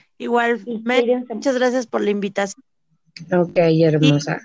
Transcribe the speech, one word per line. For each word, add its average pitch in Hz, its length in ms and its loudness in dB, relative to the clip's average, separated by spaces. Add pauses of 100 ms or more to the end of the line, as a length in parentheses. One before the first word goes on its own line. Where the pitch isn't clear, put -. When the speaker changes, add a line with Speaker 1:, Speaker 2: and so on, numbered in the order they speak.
(180)
Speaker 1:
Igual, 240 480 -2
Speaker 2:
Y 233 140 -8
Speaker 1:
me-, 247 200 0
Speaker 2:
cuídense 247 340 -2
Speaker 1:
muchas 269 200 -2
Speaker 2:
mucho. 247 100 0
Speaker 1:
gracias 247 220 0
por 220 160 -4
la 208 80 0
invitación. 202 520 -4 (680)
Speaker 3:
Ok, 175 240 0
hermosa. 156 880 4